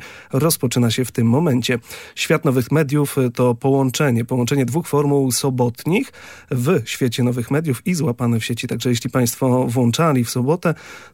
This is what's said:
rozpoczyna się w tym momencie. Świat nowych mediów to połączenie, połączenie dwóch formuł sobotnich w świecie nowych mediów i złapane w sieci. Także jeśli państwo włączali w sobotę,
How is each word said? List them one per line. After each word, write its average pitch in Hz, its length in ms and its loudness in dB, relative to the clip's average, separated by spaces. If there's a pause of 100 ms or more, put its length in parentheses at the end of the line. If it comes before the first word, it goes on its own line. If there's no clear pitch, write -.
(340)
rozpoczyna 127 580 2
się 123 140 -2
w - 60 -8
tym - 160 0
momencie. 123 520 2 (360)
Świat - 300 0
nowych 131 260 2
mediów 143 440 2 (180)
to 123 220 2
połączenie, 135 680 0
połączenie 127 400 0
dwóch 135 220 -2
formuł 143 440 2
sobotnich 131 800 0 (400)
w 131 340 2
świecie 127 380 -2
nowych 123 280 -2
mediów 156 360 -2
i 180 60 0
złapane 123 460 0
w 107 60 -4
sieci. 120 220 -6
Także 123 220 -4
jeśli 123 200 -2
państwo 127 580 0
włączali 123 560 2
w 117 60 -4
sobotę, 151 440 0 (400)